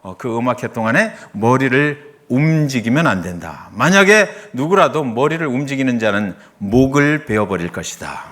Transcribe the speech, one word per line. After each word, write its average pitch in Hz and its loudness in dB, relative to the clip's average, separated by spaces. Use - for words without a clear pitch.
어, 92 -14
그 117 -4
음악회 120 -2
동안에 139 0
머리를 131 0
움직이면 139 0
안 95 0
된다. 85 -12
만약에 190 4
누구라도 151 2
머리를 151 -2
움직이는 135 -2
자는 104 -2
목을 135 2
베어버릴 95 -2
것이다. 80 -12